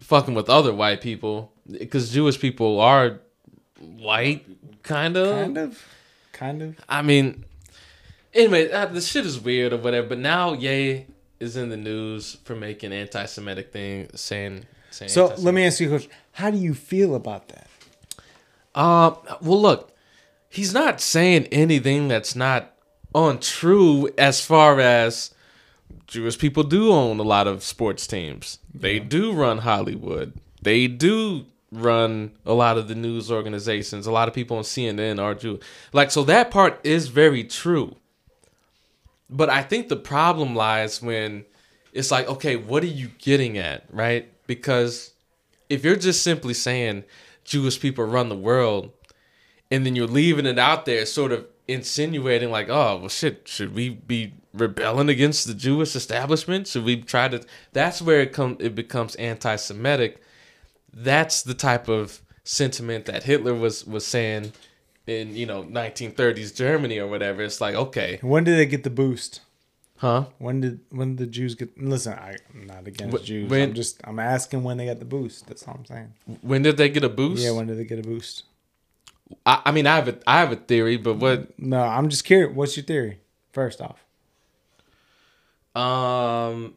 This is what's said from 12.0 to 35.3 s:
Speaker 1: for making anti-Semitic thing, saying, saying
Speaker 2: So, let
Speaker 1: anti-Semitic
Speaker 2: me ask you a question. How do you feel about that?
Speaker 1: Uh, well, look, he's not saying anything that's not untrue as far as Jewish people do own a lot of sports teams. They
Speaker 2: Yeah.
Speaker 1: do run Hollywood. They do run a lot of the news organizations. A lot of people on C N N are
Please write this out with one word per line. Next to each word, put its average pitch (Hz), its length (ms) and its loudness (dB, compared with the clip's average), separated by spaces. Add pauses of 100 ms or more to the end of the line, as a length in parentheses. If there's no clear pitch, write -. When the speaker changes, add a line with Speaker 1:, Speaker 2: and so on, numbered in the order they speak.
Speaker 1:
for 120 120 -10
making 104 360 -12
anti-Semitic 101 800 -10
thing, 98 420 -10
saying, 101 520 -10 (240)
saying - 180 -16
Speaker 2:
So, 180 180 4
let - 60 2
Speaker 1:
anti-Semitic 180 220 0
Speaker 2:
me 185 120 4
ask 175 140 0
you 165 60 0
a 143 40 0
question. 143 200 -4 (220)
How 202 180 -4
do 208 80 0
you 170 160 -2
feel 185 400 0
about 110 340 -8
that? - 180 -20 (1080)
Speaker 1:
Uh, 165 400 6 (260)
well, 180 200 4
look, 190 320 4 (560)
he's 190 260 -6
not 277 260 2
saying 170 460 4
anything 143 600 2
that's 113 280 -2
not 127 380 -2 (400)
untrue 156 1040 4
as 139 260 4
far 151 360 8
as 117 520 4 (760)
Jewish 117 300 -6
people 151 260 2
do 202 280 4
own 120 280 2
a - 20 -2
lot 101 240 4
of 98 160 -2
sports - 460 -4
teams. 82 500 -8 (160)
They 98 200 -2
Speaker 2:
Yeah. 107 100 -4
Speaker 1:
do 208 280 0
run 127 260 2
Hollywood. 101 760 -2 (280)
They 120 280 4
do 170 580 0 (240)
run 113 640 0 (120)
a - 100 0
lot 117 240 4
of 107 100 -4
the 110 80 -6
news 117 340 -6
organizations. 107 800 -4
A - 20 -2
lot 113 160 2
of 113 80 -4
people 117 220 -6
on 107 80 -6
C 123 220 -6
N 104 120 -4
N 107 220 -2
are 104 160 -2